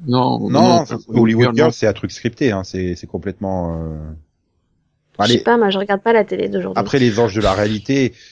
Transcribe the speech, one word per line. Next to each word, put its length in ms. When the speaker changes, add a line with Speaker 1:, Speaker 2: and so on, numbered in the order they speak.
Speaker 1:
Non, 320
Speaker 2:
Non, 120
Speaker 1:
non, 360
Speaker 2:
c'est, 80
Speaker 1:
Hollywood 280
Speaker 2:
Hollywood 200
Speaker 1:
Girl, 140
Speaker 2:
Girl, 120
Speaker 1:
non. 40
Speaker 2:
c'est 160
un 40
truc 200
scripté, 400
hein, 100
c'est, 320
c'est 140
complètement, 720
euh, 140
Speaker 3:
Je 60
Speaker 2:
allez. 140
Speaker 3:
sais 60
pas, 120
moi, 140
je 80
regarde 240
pas 100
la 120
télé 240
d'aujourd'hui. 320
Speaker 2:
Après, 200
Les 180
Anges 160
de 60
la 140
réalité, 580